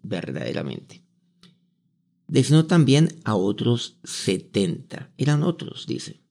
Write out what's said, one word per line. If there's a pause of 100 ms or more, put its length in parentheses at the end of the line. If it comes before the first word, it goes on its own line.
verdaderamente. (1200)
Designó
también
a
otros
setenta.
Eran
otros,
dice.